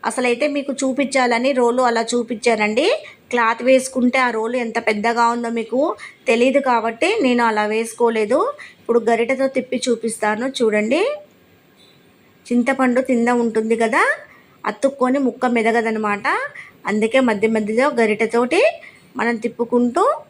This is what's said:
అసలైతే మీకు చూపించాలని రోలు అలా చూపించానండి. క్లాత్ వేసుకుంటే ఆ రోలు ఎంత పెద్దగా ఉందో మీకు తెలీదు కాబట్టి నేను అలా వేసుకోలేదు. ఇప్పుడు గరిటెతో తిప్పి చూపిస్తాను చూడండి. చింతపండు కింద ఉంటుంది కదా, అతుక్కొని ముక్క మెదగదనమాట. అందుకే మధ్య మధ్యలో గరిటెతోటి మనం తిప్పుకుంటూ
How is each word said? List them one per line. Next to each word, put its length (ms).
అసలైతే 460
మీకు 260
చూపించాలని 760
రోలు 320
అలా 120
చూపించానండి. 760
క్లాత్ 380
వేసుకుంటే 560
ఆ 20
రోలు 280
ఎంత 140
పెద్దగా 360
ఉందో 240
మీకు 220
తెలీదు 380
కాబట్టి 420
నేను 260
అలా 140
వేసుకోలేదు. 680
ఇప్పుడు 280
గరిటెతో 380
తిప్పి 300
చూపిస్తాను 600
చూడండి. 440
చింతపండు 600
కింద 200
ఉంటుంది 380
కదా, 220
అతుక్కొని 560
ముక్క 200
మెదగదనమాట. 680
అందుకే 280
మధ్య 280
మధ్యలో 320
గరిటెతోటి 600
మనం 160
తిప్పుకుంటూ 600